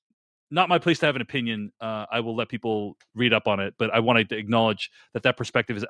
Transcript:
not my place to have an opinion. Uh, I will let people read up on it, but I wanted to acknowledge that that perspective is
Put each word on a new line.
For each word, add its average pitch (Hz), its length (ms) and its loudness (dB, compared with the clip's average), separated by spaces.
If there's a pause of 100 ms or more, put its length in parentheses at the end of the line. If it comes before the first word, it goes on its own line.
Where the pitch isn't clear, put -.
(500)
not 170 200 2
my 175 80 6
place 170 220 2
to 165 60 2
have 143 100 2
an 127 60 -4
opinion. 113 560 -6
Uh, 110 320 -6
I 117 100 -2
will 113 160 -4
let 113 120 -2
people 107 480 -4 (180)
read 113 200 2
up 110 140 2
on 101 120 2
it, 98 160 -4
but 110 160 -2
I 113 60 4
wanted 117 320 2
to 113 80 -6
acknowledge 110 520 0 (220)
that 117 120 -4
that 127 120 2
perspective 117 400 -2
is 101 140 -6